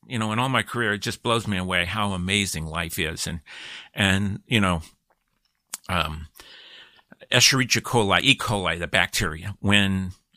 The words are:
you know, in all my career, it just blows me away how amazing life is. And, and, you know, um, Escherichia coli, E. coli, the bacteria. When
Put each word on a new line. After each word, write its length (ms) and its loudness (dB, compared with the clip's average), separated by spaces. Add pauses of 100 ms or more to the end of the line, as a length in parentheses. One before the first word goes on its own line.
you 120 -6
know, 140 -2
in 60 0
all 100 2
my 140 2
career, 300 -2
it 60 -2
just 240 -6
blows 260 0
me 80 0
away 280 0
how 280 -2
amazing 540 -2
life 320 -6
is. 280 -4
And, 140 -6 (520)
and, 540 2
you 140 2
know, 220 2 (1040)
um, 400 -2 (1040)
Escherichia 500 4
coli, 400 2
E. 140 6
coli, 420 -2
the 80 -4
bacteria. 720 -2
When 520 2 (240)